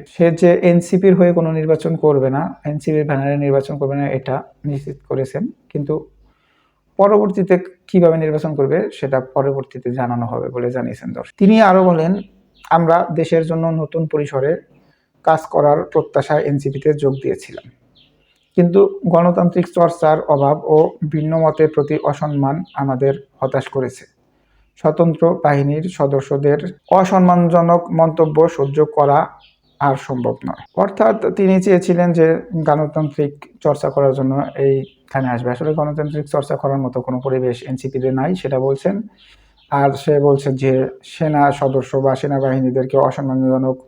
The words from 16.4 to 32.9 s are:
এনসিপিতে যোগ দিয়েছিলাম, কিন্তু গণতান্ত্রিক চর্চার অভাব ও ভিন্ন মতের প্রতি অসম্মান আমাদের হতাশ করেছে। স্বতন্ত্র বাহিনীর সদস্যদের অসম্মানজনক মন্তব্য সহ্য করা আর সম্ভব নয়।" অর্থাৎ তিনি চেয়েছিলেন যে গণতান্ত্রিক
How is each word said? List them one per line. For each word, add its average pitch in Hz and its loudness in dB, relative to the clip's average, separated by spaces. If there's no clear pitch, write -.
এনসিপিতে 143 -4
যোগ 143 -2
দিয়েছিলাম, - -10
কিন্তু 185 2
গণতান্ত্রিক 175 2
চর্চার 165 2
অভাব 143 2
ও 156 2
ভিন্ন 156 -2
মতের 156 2
প্রতি 151 -2
অসম্মান 139 -2
আমাদের 135 -2
হতাশ 135 -4
করেছে। - -6
স্বতন্ত্র 165 0
বাহিনীর 143 0
সদস্যদের 143 -2
অসম্মানজনক 175 4
মন্তব্য 160 4
সহ্য 143 0
করা 147 2
আর 143 0
সম্ভব 120 -6
নয়।" - -10
অর্থাৎ 202 0
তিনি 190 2
চেয়েছিলেন 175 2
যে 160 2
গণতান্ত্রিক 151 -2